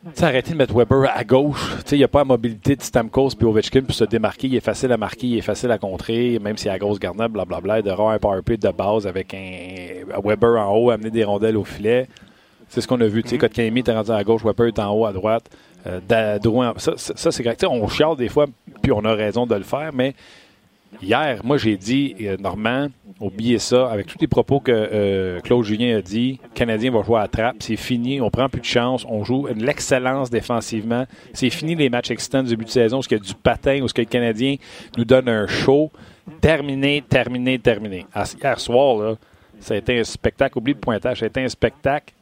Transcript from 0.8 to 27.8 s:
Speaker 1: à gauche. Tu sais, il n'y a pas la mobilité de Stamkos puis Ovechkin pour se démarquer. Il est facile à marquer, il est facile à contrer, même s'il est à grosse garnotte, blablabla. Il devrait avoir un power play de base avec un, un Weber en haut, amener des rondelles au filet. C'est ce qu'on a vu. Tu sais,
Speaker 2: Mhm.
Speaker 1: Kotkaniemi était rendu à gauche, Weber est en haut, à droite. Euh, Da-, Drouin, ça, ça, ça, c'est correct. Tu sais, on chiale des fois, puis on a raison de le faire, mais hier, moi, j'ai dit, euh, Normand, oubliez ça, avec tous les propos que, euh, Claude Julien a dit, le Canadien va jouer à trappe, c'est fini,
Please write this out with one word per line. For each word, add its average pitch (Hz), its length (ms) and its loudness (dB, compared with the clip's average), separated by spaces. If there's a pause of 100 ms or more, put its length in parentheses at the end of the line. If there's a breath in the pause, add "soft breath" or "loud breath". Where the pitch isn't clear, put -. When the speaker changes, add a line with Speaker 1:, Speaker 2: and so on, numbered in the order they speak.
Speaker 1:
à 123 100 -4
gauche. 131 520 2
Tu 113 100 -12
sais, 143 100 0
il 143 40 6
n'y 135 40 8
a 120 40 2
pas 143 100 2
la 147 80 4
mobilité 123 500 0
de - 60 -14
Stamkos 131 560 0
puis 117 80 2
Ovechkin 110 340 4
pour 135 140 -6
se - 100 2
démarquer. 110 440 -2
Il 131 80 0
est 110 40 2
facile 123 320 0
à 113 60 2
marquer, 107 300 -4
il 117 100 2
est 95 40 -2
facile 107 280 -2
à 110 80 2
contrer, 113 640 -2
même 104 180 -6
s'il 107 120 -4
est 98 40 -2
à 95 40 -6
grosse 101 200 -2
garnotte, 104 340 -4
blablabla. 92 460 -2
Il 110 60 0
devrait 98 140 -2
avoir 107 120 2
un 107 80 0
power 98 240 0
play 117 160 -2
de 104 100 0
base 98 380 0
avec 92 260 -6
un, 175 800 -12
un - 80 -4
Weber 117 380 4
en 101 160 0
haut, 120 140 4
amener 110 200 -2
des 113 140 0
rondelles 101 320 0
au 101 80 0
filet. 113 420 -2 (600 loud breath)
C'est - 140 -4
ce - 60 -8
qu'on 123 120 2
a 117 60 4
vu. 110 160 0
Tu - 80 -6
sais, 120 60 -2
Speaker 2:
Mhm. 110 40 0
Speaker 1:
Kotkaniemi 117 400 0
était 117 140 0
rendu 110 160 -2
à 107 140 2
gauche, 110 200 2
Weber 113 220 2
est 110 120 -2
en 101 140 0
haut, 110 140 2
à 104 80 -2
droite. 110 300 0 (420 loud breath)
Euh, 90 120 -8 (100)
Da-, 107 300 2
Drouin, 117 380 2
ça, - 200 -2
ça, - 200 -10
ça, 165 160 0
c'est 127 100 -6
correct. 117 180 0
Tu 190 60 2
sais, 170 60 2
on 110 160 0
chiale 156 280 2
des 120 120 -2
fois, 147 180 2 (360)
puis - 100 4
on 104 120 0
a 110 100 4
raison 107 320 0
de 113 100 2
le 98 80 -4
faire, 151 280 -4
mais 135 220 -2 (880 loud breath)
hier, 117 420 0
moi, 135 140 2
j'ai 110 180 2
dit, 120 440 0
euh, 98 180 -4
Normand, 107 480 -2 (340)
oubliez 107 380 0
ça, 127 320 2
avec 104 160 -4
tous - 140 -16
les 156 80 0
propos 131 320 2
que, 131 120 -2
euh, 98 680 0
Claude 123 240 2
Julien 110 340 0
a - 20 0
dit, 117 400 -2
le - 140 -20
Canadien 117 380 0
va 110 100 2
jouer 113 160 2
à 104 80 0
trappe, 113 320 -2
c'est 110 160 -6
fini, 123 460 -4